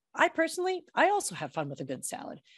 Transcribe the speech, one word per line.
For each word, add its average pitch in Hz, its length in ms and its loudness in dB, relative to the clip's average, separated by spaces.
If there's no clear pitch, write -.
I 349 140 6
personally, 359 560 -2
I 320 140 6
also 403 260 0
have - 180 -6
fun 147 160 -2
with 143 120 -8
a 135 40 -6
good 131 200 -6
salad. - 360 -10